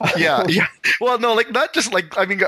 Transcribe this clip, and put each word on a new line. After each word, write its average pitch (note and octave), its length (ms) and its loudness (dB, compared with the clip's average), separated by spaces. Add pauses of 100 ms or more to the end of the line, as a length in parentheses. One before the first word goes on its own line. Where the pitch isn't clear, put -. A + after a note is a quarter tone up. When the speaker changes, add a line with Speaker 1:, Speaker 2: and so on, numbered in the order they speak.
Speaker 1:
<laughs> E3+ 160 0
Speaker 2:
Yeah, D#3 320 2
yeah. E3 200 2 (320)
Well, A#3+ 180 2
no, A#3 160 0
like, A3+ 160 0
not C4 240 -2
just, - 180 -2
like, F3+ 240 -2
I G3 80 2
mean, G3 240 -2